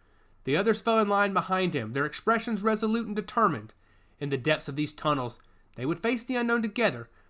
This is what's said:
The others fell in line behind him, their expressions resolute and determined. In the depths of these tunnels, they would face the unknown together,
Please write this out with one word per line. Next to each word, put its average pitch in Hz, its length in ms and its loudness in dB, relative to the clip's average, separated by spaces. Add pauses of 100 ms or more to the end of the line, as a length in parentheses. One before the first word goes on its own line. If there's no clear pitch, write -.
(440)
The 139 100 0
others 214 280 2
fell 226 160 2
in 208 100 4
line 202 240 2
behind 185 420 0
him, 113 200 -4
their 139 100 0
expressions 214 580 -2
resolute 220 440 0
and 202 100 -6
determined. 180 560 0 (480)
In 143 80 -4
the 139 80 0
depths 147 320 0
of 139 80 -8
these 151 160 -2
tunnels, 135 460 -2 (380)
they 123 100 -4
would 165 140 -2
face 233 240 -2
the 254 120 -2
unknown 233 240 2
together, 202 480 0 (220)